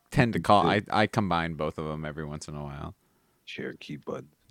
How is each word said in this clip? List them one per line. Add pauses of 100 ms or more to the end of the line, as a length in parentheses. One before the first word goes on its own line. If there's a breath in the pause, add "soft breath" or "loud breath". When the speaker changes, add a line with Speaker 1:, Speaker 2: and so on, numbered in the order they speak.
(120)
Speaker 1:
tend
to
call,
I,
Speaker 2:
good.
Speaker 1:
I
combine
both
of
'em
every
once
in
a
while. (500)
Speaker 2:
Cherokee
Buttons. (180)